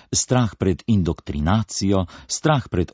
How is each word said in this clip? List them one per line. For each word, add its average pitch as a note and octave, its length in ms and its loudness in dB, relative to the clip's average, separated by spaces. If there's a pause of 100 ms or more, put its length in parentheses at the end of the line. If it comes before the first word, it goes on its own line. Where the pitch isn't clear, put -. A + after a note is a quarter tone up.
(120)
strah B2 460 0
pred F#2 280 0
indoktrinacijo, F#2 1200 0 (240)
strah D3+ 400 0
pred F2 260 -2